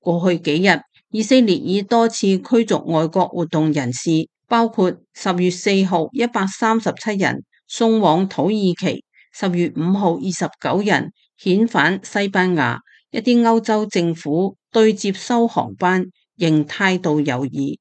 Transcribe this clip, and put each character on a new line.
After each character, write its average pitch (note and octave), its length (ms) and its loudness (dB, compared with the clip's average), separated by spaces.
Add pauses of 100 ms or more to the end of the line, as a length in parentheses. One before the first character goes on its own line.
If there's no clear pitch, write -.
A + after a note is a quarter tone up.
過 F3 280 0
去 E3 80 -2
幾 E3 280 0
日， E3 120 2 (320)
以 G#3+ 100 -2
色 C4 180 4
列 G#3 140 4
已 F#3+ 260 -2
多 A3+ 280 2
次 A3 180 -2 (120)
驅 A3+ 260 0
逐 G#3 220 -2
外 D#3+ 200 0
國 F3+ 220 0
活 E3+ 180 -4
動 D#3 260 0
人 C3 200 -2
士， D#3+ 360 -2 (200)
包 A#3 180 2
括 F#3 260 0 (220)
十 - 200 -4
月 F3+ 140 2
四 G3 360 0
號 F3 260 -2
一 A#3 160 -2
百 G#3+ 200 -2
三 A3+ 340 0
十 - 200 -2
七 G#3+ 140 -4
人 C#3 300 -2 (240)
送 A3+ 320 2
往 F#3 280 2
土 E3 220 -2
耳 - 20 0
其， F#3 520 -2 (280)
十 - 240 -4
月 F3 200 0
五 E3 160 0
號 G3 220 0
二 C#3 80 -6
十 F3 280 -4 (100)
九 E3+ 220 -2
人 G3 300 -2 (280)
遣 G3+ 280 2
返 F3+ 340 0
西 G3+ 240 -4
班 F#3 300 0
牙。 B2 240 -2 (320)
一 A3+ 80 -6
啲 A#3+ 220 2
歐 A3+ 180 4
洲 G#3+ 260 -2
政 E3+ 260 0
府 E3 440 -2 (160)
對 A3 200 4
接 G3+ 200 -4
收 A#3 340 0
航 - 300 -4
班 F#3 300 0 (300)
仍 D#3 300 2
態 F#3 340 -2
度 D3+ 200 0
猶 C#3 240 -2
豫。 C#3 360 -6